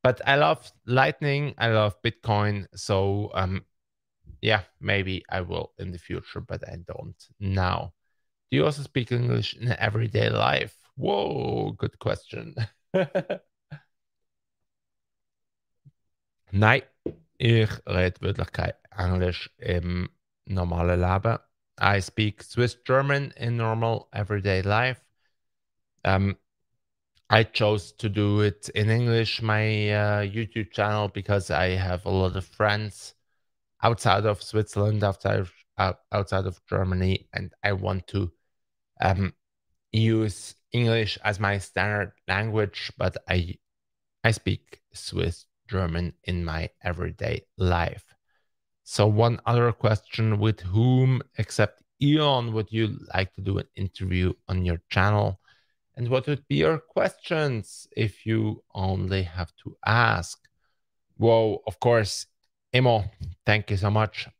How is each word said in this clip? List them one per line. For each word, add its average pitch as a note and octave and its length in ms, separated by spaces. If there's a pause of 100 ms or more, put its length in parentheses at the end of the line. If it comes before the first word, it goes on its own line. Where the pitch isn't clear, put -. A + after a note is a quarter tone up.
But B2+ 240
I C#3 80
love D#3 360 (140)
Lightning, C#3+ 720
I A#2 120
love G#2+ 340
Bitcoin, G#2 720
so, G2 580
um, F#2 320 (760)
yeah, G#2+ 200 (180)
maybe F#2+ 480
I F#2 140
will F2 380
in F#2 120
the F2+ 60
future, F2+ 420
but - 300
I - 60 (100)
don't - 320 (220)
now. F#2+ 540 (580)
Do C3 60
you D3 80
also D3 180
speak B2+ 280
English A#2+ 440
in A#2+ 160
everyday A2 580
life? A2 460 (220)
Whoa, A#2+ 760
good - 260
question. - 560 (400)
<laughs> - 0 (3500)
Nein, A2 300 (580)
ich A2+ 300 (180)
rede F#2 340
wirklich F#2+ 300
kein - 220 (240)
Englisch F2+ 520 (100)
im F2+ 500 (360)
normalen F2+ 540
Leben. F#2+ 380 (400)
I G2 240
speak - 420
Swiss A#2+ 320 (100)
German C#3 520
in A#2 180
normal A2+ 560
everyday G2 500
life. A2 380 (1040)
Um, F#2+ 340 (920)
I A2 140
chose G#2+ 500
to - 160
do G#2 320
it G#2 340
in G#2+ 140
English, A2+ 520
my, G#2+ 520
uh, G#2 300
YouTube G#2 500
channel, G#2 340
because G2 420
I F#2 280
have F#2 280
a - 40
lot F#2+ 260
of F#2 100
friends G#2+ 680 (680)
outside G#2+ 440
of G#2 180
Switzerland, G#2+ 580
outside G2+ 380
of, F#2 140 (240)
uh, F#2+ 160 (180)
outside G2 340
of F#2+ 200
Germany, F#2 680
and F#2+ 220 (100)
I G2+ 80
want G2 360
to, G2 260 (680)
um, F#2+ 340 (600)
use A2 600 (180)
English A2+ 500
as G#2 160
my G2+ 200
standard G2+ 520 (160)
language, G#2 680
but - 180 (140)
I, F2+ 260 (720)
I A2+ 60
speak - 500 (100)
Swiss F2 540 (240)
German F2 440 (100)
in F2+ 200
my E2 260 (140)
everyday E2+ 640 (120)
life. F2 460 (800)
So - 220
one A2 400
other A#2+ 260
question, A2 680
with A2 220
whom B2+ 600 (160)
except - 460 (180)
Elon C#3 520
would G#2+ 180
you A2 260 (160)
like F#2 220
to F#2+ 60
do G2 180
an F#2+ 160
interview F#2 580 (140)
on F#2 180
your F2 240
channel? G2+ 500 (560)
And A#2+ 120
what C3 180
would D3 220
be C#3+ 80
your D#3 240
questions D#3 1160
if A2 300
you A2 380 (100)
only F#2+ 480
have F2+ 320 (100)
to - 220
ask? A2 540 (800)
Whoa, A2+ 500
of G2+ 120
course, A#2 460 (480)
Imo, A#2+ 320 (400)
thank G#2 240
you G2+ 80
so G2+ 140
much. G#2+ 360 (120)